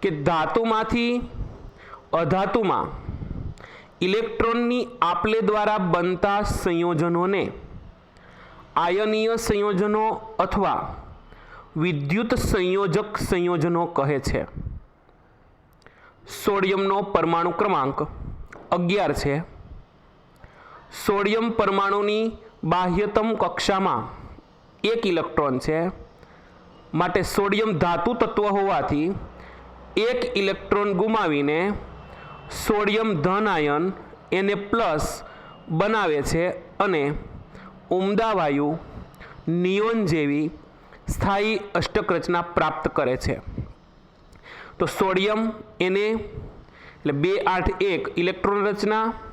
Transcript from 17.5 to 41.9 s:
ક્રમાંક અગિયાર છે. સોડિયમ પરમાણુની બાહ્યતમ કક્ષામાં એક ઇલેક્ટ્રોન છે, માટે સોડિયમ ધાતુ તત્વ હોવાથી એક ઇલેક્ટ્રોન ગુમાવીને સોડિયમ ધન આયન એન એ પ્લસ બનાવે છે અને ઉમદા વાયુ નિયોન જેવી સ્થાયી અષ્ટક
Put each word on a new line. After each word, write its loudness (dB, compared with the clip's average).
ક્રમાંક 2
અગિયાર 2
છે. 0
સોડિયમ 2
પરમાણુની 2
બાહ્યતમ 2
કક્ષામાં 0
એક 2
ઇલેક્ટ્રોન 0
છે, 0
માટે 2
સોડિયમ 2
ધાતુ 2
તત્વ 2
હોવાથી 2
એક 0
ઇલેક્ટ્રોન 0
ગુમાવીને 2
સોડિયમ 0
ધન 2
આયન 2
એન 2
એ 2
પ્લસ -2
બનાવે 2
છે 0
અને 0
ઉમદા 2
વાયુ 0
નિયોન 2
જેવી 2
સ્થાયી 0
અષ્ટક 0